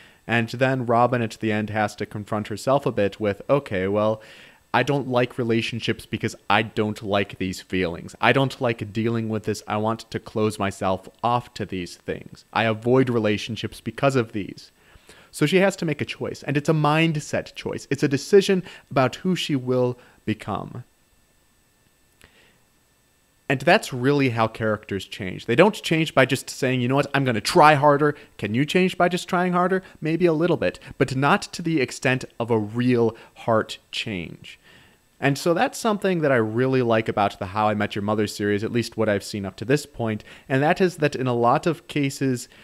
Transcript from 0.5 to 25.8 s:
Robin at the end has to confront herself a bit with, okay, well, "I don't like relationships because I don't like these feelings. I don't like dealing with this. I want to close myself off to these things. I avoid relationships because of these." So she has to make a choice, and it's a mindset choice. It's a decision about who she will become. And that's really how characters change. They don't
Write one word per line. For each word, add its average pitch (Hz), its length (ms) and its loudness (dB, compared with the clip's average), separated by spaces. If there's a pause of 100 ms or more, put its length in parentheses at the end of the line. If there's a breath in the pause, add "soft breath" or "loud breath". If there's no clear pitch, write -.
Robin 120 380 2
at 107 180 -6
the 110 100 0
end 107 200 -2
has 107 240 -2
to 104 100 -8
confront 104 440 -6
herself 131 360 0
a - 60 -2
bit 101 280 0
with, 101 300 -2
okay, 107 380 0
well, 104 340 0 (580 loud breath)
"I 127 40 4
don't 139 260 -2
like 123 300 0
relationships 113 640 -2
because 110 300 -4 (140)
I 104 120 6
don't 107 400 -2
like 101 360 -2
these 92 240 -4
feelings. 87 600 -4
I 113 100 4
don't 131 300 0
like 117 320 -4
dealing 113 340 -2
with 110 180 -4
this. 104 220 -4
I 104 100 -2
want 110 240 -2 (100)
to 117 80 -6
close 107 400 -2
myself 98 500 -2 (140)
off 120 320 0
to 104 100 -8
these 90 300 -8
things. - 580 -12
I 110 120 2
avoid 120 440 2
relationships 107 720 -2
because 135 340 -2
of 117 180 0
these." - 380 -10 (600 soft breath)
So - 140 -2
she 165 200 4
has 190 120 0
to - 80 -6
make 151 160 -4
a - 160 -8
choice, - 260 -10
and 135 140 -4
it's 147 120 -2
a 165 40 4 (180)
mindset 156 640 -2
choice. - 340 -8
It's 135 140 -2
a 139 140 2
decision 190 460 4 (280 loud breath)
about 131 300 0
who 185 140 -2
she 156 200 -4
will 123 420 0 (280 soft breath)
become. 107 580 -6 (2750 soft breath)
And 135 120 0
that's 175 320 2
really 135 380 2
how 113 160 2
characters 107 580 -4
change. 98 400 -10
They 117 100 0
don't 196 260 6